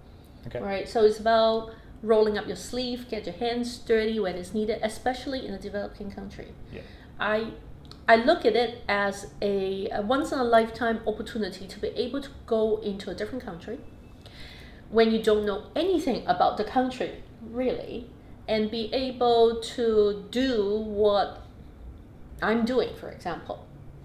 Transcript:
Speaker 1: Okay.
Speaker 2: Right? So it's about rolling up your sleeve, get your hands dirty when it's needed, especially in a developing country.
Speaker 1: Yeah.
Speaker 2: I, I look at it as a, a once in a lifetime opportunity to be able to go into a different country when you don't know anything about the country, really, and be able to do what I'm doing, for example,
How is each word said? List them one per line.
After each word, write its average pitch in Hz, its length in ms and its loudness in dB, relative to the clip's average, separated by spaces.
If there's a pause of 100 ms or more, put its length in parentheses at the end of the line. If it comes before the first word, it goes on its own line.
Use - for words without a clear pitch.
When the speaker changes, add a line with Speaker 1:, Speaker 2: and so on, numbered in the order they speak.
(460)
Speaker 1:
Okay. - 140 -8
Speaker 2:
Right? 196 280 -4
So 226 160 4
it's 214 160 6
about 226 500 4 (320)
rolling 214 340 4
up 196 120 -4
your 185 80 -6
sleeve, 247 520 -6
get 214 180 -8
your - 100 -8
hands 240 420 -2
dirty 220 400 2
when 185 160 0
it's 180 180 -8
needed, 214 300 0
especially 254 640 -2
in 196 80 -6
a 190 40 -8
developing 196 520 -8
country. - 380 -12 (240)
Speaker 1:
Yeah. - 80 -12 (400)
Speaker 2:
I, 220 320 0 (560)
I 226 80 10
look 294 280 6
at 220 120 6
it 233 320 0
as 202 400 0 (120)
a, 196 500 0
a 208 120 -2
once 269 300 0
in 285 80 0
a 247 40 2
lifetime 226 600 4
opportunity 208 640 -4
to - 100 -14
be - 100 -2
able 247 340 -4
to - 60 -12 (180)
go 220 320 2
into 202 300 -6
a 180 60 -6
different 214 300 -6
country 208 340 -10 (1120)
when 226 220 6
you 220 100 2
don't 208 240 4
know 202 200 -2 (100)
anything 320 500 0
about 180 300 4
the 151 80 0
country, 254 580 -2 (180)
really, 233 720 -4 (380)
and 214 200 2
be 226 240 -4
able 240 680 4
to 208 720 2
do 226 480 2
what 208 640 2 (960)
I'm 220 220 2
doing, 247 320 2
for 165 120 -12
example, - 560 -8 (400)